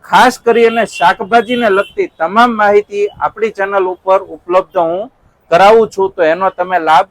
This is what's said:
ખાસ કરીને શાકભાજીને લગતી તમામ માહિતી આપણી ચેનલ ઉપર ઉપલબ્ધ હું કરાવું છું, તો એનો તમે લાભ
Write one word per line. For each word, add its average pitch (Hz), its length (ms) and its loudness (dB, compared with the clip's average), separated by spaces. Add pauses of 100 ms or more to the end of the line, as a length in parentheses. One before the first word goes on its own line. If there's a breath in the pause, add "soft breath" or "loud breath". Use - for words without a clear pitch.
ખાસ 226 380 2
કરીને 233 460 2
શાકભાજીને 220 840 -2
લગતી 196 380 -2
તમામ 214 440 -2
માહિતી 208 560 -2
આપણી 208 440 -6
ચેનલ 196 360 -4
ઉપર 190 340 -2
ઉપલબ્ધ 175 560 -4
હું 180 340 -4 (400)
કરાવું 208 380 4
છું, 190 220 -4
તો 185 120 -6
એનો 175 260 -2
તમે 180 300 -4
લાભ 165 320 2